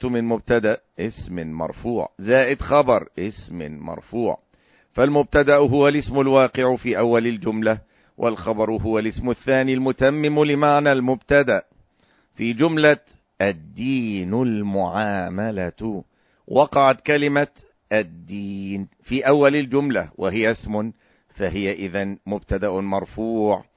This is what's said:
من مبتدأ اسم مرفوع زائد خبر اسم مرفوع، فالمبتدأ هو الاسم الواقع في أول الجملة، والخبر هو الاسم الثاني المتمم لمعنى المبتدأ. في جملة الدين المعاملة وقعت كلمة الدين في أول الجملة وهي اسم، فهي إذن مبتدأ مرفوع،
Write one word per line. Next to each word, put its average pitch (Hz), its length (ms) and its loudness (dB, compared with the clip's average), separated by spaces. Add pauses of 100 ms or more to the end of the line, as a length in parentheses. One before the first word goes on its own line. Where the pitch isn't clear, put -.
من 120 200 -2
مبتدأ 113 560 0 (200)
اسم 90 520 -8
مرفوع 82 560 -6 (100)
زائد 127 420 2
خبر 127 480 2 (100)
اسم 78 680 -10
مرفوع، 101 520 -6 (540)
فالمبتدأ 143 640 4
هو 143 320 4
الاسم 139 320 -2
الواقع 131 560 2
في 117 220 -2
أول 117 280 2
الجملة، 110 520 -2 (400)
والخبر 110 520 -2
هو 110 280 -2
الاسم 110 320 -4
الثاني 131 440 0
المتمم 147 720 2
لمعنى 147 480 2
المبتدأ. 127 720 2 (760)
في 117 160 -2
جملة 151 460 4 (440)
الدين 98 920 -4
المعاملة 101 1700 -4 (440)
وقعت 135 520 4
كلمة 147 480 0 (440)
الدين 98 960 -6 (140)
في 131 260 -2
أول 143 280 6
الجملة 131 640 -2
وهي 107 320 0
اسم، 107 420 -4 (420)
فهي 95 380 -4
إذن 98 540 -6
مبتدأ 98 440 -4
مرفوع، 101 920 -2 (120)